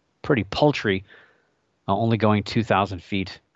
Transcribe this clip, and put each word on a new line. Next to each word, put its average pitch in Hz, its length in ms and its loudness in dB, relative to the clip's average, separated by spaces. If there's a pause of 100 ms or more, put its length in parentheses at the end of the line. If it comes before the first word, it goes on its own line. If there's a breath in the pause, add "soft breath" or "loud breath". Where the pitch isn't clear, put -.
(220)
pretty 120 240 -2
paltry, 110 580 0 (840 soft breath)
uh, 98 80 0
only 113 220 2
going 107 260 2
two 117 200 -2
thousand 95 400 0
feet - 360 -6 (160)